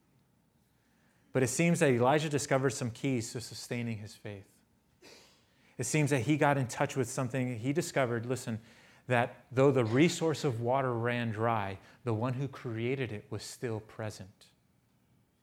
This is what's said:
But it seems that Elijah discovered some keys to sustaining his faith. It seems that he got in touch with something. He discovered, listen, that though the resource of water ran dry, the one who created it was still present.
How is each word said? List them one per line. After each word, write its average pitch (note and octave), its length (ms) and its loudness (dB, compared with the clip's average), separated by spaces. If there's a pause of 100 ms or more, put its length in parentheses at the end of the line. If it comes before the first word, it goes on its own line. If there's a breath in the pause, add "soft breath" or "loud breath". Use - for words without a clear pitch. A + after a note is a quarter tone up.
(1300 soft breath)
But C3 120 2
it A#2+ 60 2
seems E3+ 300 2
that D3 120 6
Elijah C#3 380 4
discovered C3+ 420 2
some - 180 -4
keys A#2+ 440 -2
to A#2 80 -6
sustaining A#2 580 -8
his G#2 160 -14
faith. G2+ 320 -14 (1300 loud breath)
It B2+ 80 -4
seems D3+ 240 2
that C3+ 120 2
he C#3+ 160 2
got C#3+ 200 4
in B2+ 100 0
touch - 280 -2
with B2 140 0
something. B2 500 -4
He C3 140 -2
discovered, A#2+ 520 0
listen, A#2+ 340 -4 (480 loud breath)
that B2 440 0
though C3+ 200 6
the B2 140 4
resource D#3+ 580 2
of A#2+ 180 -2
water B2+ 320 0
ran A#2 380 0
dry, G#2 460 0 (260 loud breath)
the A#2 100 0
one A#2+ 200 -2
who C3+ 140 -4
created A#2+ 640 -4
it G#2 180 -10
was G#2+ 140 -8
still A2+ 380 -6
present. G#2 680 -12 (960)